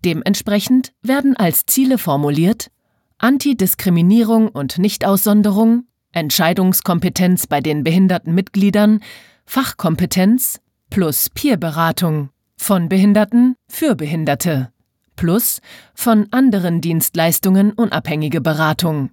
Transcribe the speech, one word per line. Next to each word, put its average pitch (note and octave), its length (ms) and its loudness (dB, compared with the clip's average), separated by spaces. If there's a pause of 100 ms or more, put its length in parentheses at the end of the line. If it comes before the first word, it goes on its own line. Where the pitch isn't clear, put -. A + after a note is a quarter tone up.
Dementsprechend G3+ 960 -2
werden C4+ 340 0
als E3+ 300 0
Ziele C4 320 0
formuliert: D3 720 -2 (480)
Antidiskriminierung A3 1300 2
und C#3 300 -8
Nichtaussonderung, G#3 1080 0 (260)
Entscheidungskompetenz F3+ 1400 0
bei C#3+ 140 -2
den D3+ 220 -2
Behindertenmitgliedern, F#3+ 1160 2 (440)
Fachkompetenz F#3+ 1160 -2 (300)
plus E3 400 -2
Peerberatung, E3 1000 -2 (280)
von F3 320 0
Behinderten G#3 680 4 (120)
für D4+ 280 -2
Behinderte, D3 760 -2 (440)
plus F3+ 460 -2 (340)
von G#3+ 340 2
anderen G3 500 2
Dienstleistungen E3+ 920 0
unabhängige D#3 680 -2
Beratung. D#3 720 -2